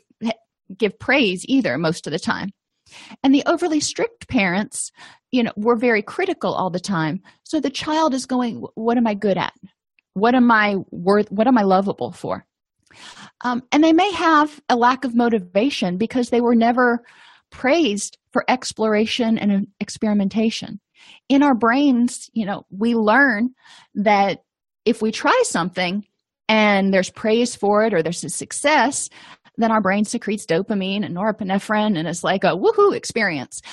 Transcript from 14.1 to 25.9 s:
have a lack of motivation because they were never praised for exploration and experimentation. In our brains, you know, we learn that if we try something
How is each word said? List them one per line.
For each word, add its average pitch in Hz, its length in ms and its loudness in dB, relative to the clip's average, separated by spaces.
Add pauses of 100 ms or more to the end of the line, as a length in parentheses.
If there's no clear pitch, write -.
have 311 560 2
a 254 80 2
lack 247 280 2
of 240 100 -4
motivation 220 840 0
because 233 320 -2
they 233 120 0
were 240 160 2
never 240 480 2 (460)
praised 262 680 -2 (140)
for - 160 -2
exploration 220 920 0
and 202 300 0 (100)
experimentation. 208 1040 -2 (480)
In 277 140 4
our 285 120 4
brains, 240 800 2
you 226 120 -4
know, 190 260 -8
we 226 240 -2
learn 233 600 2 (400)
that 202 480 2 (420)
if 233 160 0
we 220 120 -2
try 415 340 2
something 180 580 -4 (440)